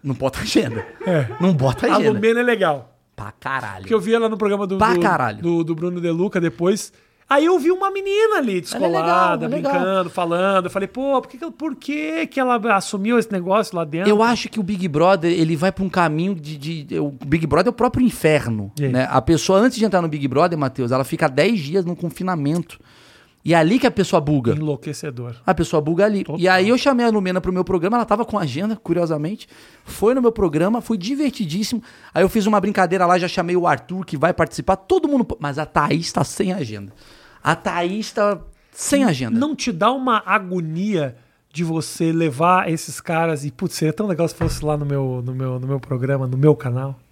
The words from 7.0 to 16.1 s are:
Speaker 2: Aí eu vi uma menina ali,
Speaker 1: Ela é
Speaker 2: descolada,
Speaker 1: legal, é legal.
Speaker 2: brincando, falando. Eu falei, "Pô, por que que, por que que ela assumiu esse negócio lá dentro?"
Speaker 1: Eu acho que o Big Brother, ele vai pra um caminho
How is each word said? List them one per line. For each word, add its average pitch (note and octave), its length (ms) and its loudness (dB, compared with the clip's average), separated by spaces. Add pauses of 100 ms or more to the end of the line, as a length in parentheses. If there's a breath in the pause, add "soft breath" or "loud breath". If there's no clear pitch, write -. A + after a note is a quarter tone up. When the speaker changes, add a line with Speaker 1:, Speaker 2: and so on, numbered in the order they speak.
Speaker 2:
Aí C#4+ 180 4
eu F4+ 120 4
vi D4 120 2
uma F#4+ 200 0
menina G4+ 460 0
ali, B3+ 160 0
Speaker 1:
Ela F#3 60 0
é - 20 -2
Speaker 2:
descolada, F#3 280 -2 (100)
Speaker 1:
legal, F3 360 2
é E3 140 -4
legal. C#4 240 -2
Speaker 2:
brincando, F#3+ 380 0
falando. F3+ 560 0
Eu - 40 -6
falei, G3 180 -4
"Pô, C4 340 -2
por B3+ 80 -16
que B3+ 80 -20
que, E4 140 -8
por D4 240 -6
que D#4 500 -6
que - 120 -6
ela B3+ 180 2 (200)
assumiu G#3 420 0
esse A3+ 140 0
negócio F#3+ 440 0
lá E3+ 80 -2
dentro?" E3 260 -2
Speaker 1:
Eu G#3 120 4
acho A#3 280 0
que A3 100 -6
o - 20 -2
Big F#3 260 -4
Brother, E3+ 440 4
ele E3 240 2
vai F#3 160 2
pra F#3+ 120 -4
um F#3+ 40 -2
caminho F3 460 0